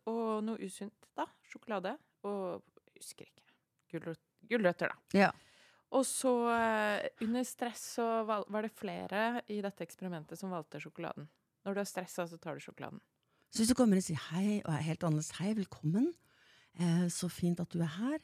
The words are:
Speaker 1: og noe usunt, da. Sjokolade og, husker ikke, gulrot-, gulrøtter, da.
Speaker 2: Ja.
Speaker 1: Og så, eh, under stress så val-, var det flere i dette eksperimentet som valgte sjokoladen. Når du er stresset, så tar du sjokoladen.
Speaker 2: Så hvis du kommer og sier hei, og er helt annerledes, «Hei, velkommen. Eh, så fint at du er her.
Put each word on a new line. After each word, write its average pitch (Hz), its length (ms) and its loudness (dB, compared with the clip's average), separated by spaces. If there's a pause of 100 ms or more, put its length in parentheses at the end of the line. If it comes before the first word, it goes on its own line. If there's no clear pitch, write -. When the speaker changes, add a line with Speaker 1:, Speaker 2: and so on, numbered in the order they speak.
Speaker 1:
og 220 380 0
noe 220 160 -2
usunt, - 560 -10
da. 339 100 -2 (220)
Sjokolade 202 480 -6 (300)
og, 196 360 -4 (360)
husker - 260 -16
ikke, - 300 -20 (400)
gulrot-, 165 340 -10 (220)
gulrøtter, 185 420 4
da. - 40 -10 (180)
Speaker 2:
Ja. 196 180 8 (600)
Speaker 1:
Og 269 140 6
så, - 260 2 (280)
eh, 214 480 2 (140)
under 233 220 2
stress - 520 -6
så 226 300 2
val-, 214 240 0
var 214 140 0
det 220 120 -6
flere 196 720 -2
i 208 140 -4
dette 196 220 -4
eksperimentet 165 540 -8
som 190 140 -6
valgte 160 280 -6
sjokoladen. 151 480 -8 (380)
Når 196 100 -2
du 202 40 -2
er 196 80 0
stresset, 180 420 -6
så 170 100 -16
tar 151 160 -8
du 139 40 -10
sjokoladen. - 400 -12 (540)
Speaker 2:
Så - 100 -2
hvis 226 60 4
du 254 60 4
kommer 226 200 6
og 185 80 4
sier 156 160 -4 (120)
hei, 202 340 0
og 160 80 0
er 147 100 0
helt 160 200 -2
annerledes, 156 360 0
«Hei, 202 140 0
velkommen. 208 600 0 (640)
Eh, 175 300 4
så - 200 -4
fint 175 300 0
at 170 100 -4
du 170 120 0
er 160 160 0
her. 269 260 0